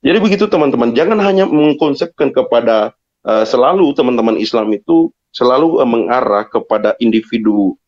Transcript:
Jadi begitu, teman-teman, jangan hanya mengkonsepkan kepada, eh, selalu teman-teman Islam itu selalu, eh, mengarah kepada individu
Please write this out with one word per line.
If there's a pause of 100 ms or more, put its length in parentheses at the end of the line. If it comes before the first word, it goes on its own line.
Jadi
begitu,
teman-teman,
jangan
hanya
mengkonsepkan
kepada, (320)
eh,
selalu
teman-teman
Islam
itu (220)
selalu,
eh,
mengarah
kepada
individu